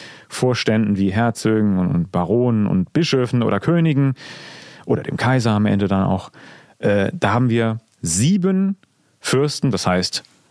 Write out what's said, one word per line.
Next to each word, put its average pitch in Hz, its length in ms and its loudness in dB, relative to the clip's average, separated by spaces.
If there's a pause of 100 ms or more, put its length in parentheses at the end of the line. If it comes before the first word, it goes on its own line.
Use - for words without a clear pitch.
(280)
Vorständen 113 680 0
wie 98 120 0
Herzögen 110 680 0
und, 90 120 0
und 87 220 -2
Baronen 107 540 0
und 92 260 0
Bischöfen 127 500 0
oder 101 180 0
Königen 151 520 2 (720)
oder - 200 -2
dem - 120 -6
Kaiser 120 360 0
am 104 120 2
Ende 101 240 2
dann 95 160 2
auch. 95 280 -2 (480)
Äh, 101 340 0
da 104 180 0
haben 123 160 2
wir 113 300 0 (240)
sieben 185 760 0 (440)
Fürsten, 143 500 0
das 98 160 -4
heißt 90 380 -2 (260)